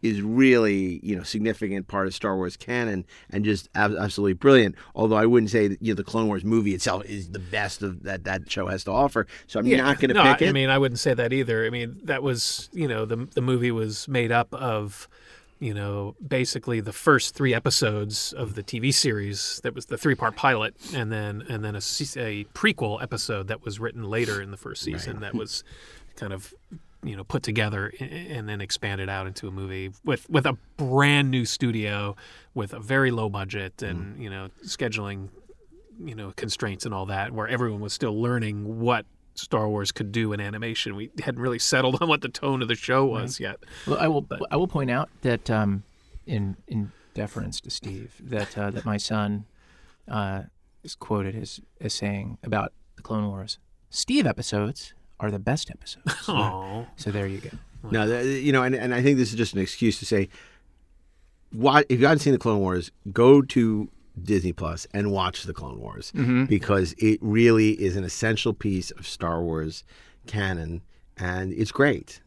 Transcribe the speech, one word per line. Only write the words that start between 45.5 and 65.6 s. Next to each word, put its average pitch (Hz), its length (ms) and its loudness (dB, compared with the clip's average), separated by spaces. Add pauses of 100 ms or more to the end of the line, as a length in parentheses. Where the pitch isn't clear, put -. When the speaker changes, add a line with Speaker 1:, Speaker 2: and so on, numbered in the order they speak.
Speaker 3:
um, 101 340 2 (420)
in, 101 320 -4 (100)
in 104 240 -4 (220)
deference 104 480 -6
to - 80 -14
Steve, 104 500 -10
that, 107 380 -6
uh, 104 140 -2
that 95 120 -8
my 104 140 -2
son, 104 480 -2 (600)
uh, 98 360 -4 (420)
is - 100 -14
quoted 98 400 -4
as, - 280 -12 (180)
as 107 140 -6
saying 101 500 -6
about 110 300 -2 (220)
the - 60 -20
Clone 107 240 -4
Wars, 98 320 -8 (300)
"Steve 254 380 0
episodes 107 680 -2 (260)
are 104 120 -2
the 101 80 -4
best 120 320 -2
episodes." - 500 -8
Speaker 2:
<laughs> - 80 -10
Aw. 98 560 -2 (120)
Speaker 3:
So - 140 -6
there 101 160 -2
you 95 120 -6
go. - 120 -12 (400)
Speaker 1:
No, 107 160 2
the, 123 320 0
you 139 140 2
know, 131 120 6
and, 131 100 2
and 123 200 0
I 120 80 2
think 139 140 8
this 123 140 4
is 110 80 -6
just 113 160 0
an 98 60 0
excuse 101 400 0
to - 40 -10
say, 98 240 2 (1200)
why, 135 360 6
if 120 120 4
you 135 60 8
haven't 151 140 8
seen 151 120 4
the 127 60 6
Clone 107 220 4
Wars, 90 300 0 (220)
go 131 300 10
to 113 480 2 (320)
Disney 90 300 2
Plus 82 400 -6
and 101 180 0
watch 92 340 -2
the - 100 -8
Clone 62 260 -12